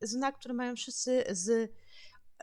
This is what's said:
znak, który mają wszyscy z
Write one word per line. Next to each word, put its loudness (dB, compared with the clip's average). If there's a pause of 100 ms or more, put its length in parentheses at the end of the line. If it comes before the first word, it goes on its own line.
znak, -2
który -6
mają 0
wszyscy 2
z 2 (720)